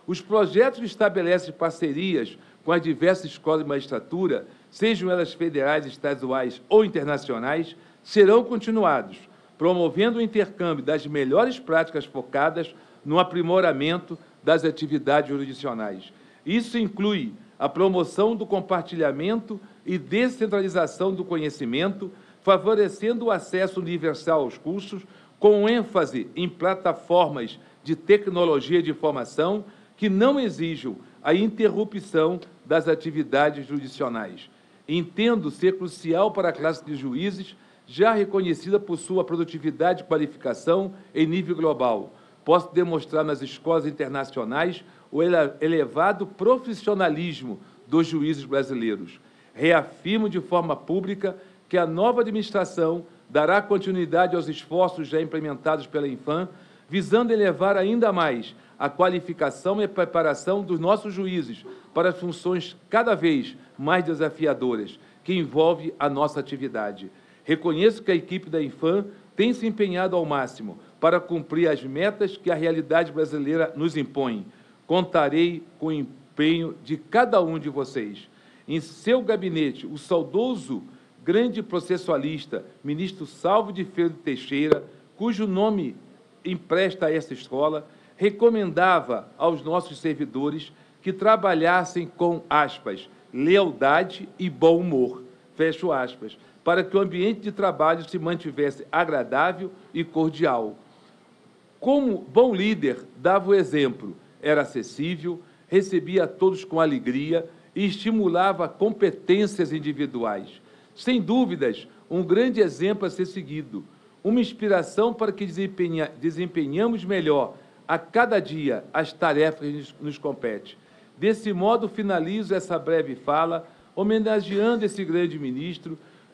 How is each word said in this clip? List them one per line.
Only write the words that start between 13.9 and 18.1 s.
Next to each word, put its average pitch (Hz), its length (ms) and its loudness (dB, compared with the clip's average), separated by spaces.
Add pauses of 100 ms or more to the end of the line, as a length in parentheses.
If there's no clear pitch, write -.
das 160 220 2
atividades 147 680 0
jurisdicionais. 123 840 -6 (320)
Isso 226 340 -2
inclui 196 540 -2 (260)
a 143 100 -2
promoção 190 680 2